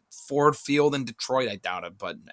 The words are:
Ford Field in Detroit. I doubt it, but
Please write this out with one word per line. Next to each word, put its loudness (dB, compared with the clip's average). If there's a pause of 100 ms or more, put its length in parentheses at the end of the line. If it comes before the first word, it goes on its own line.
(120)
Ford 2
Field 2
in -2
Detroit. -2
I -6
doubt -6
it, -12
but -8 (180)